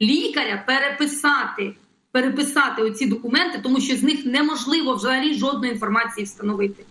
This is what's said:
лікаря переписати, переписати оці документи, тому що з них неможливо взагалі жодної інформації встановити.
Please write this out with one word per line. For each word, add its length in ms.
лікаря 640
переписати, 1080
переписати 720
оці 220
документи, 580
тому 160
що 160
з 80
них 220
неможливо 680
взагалі 400
жодної 400
інформації 520
встановити. 640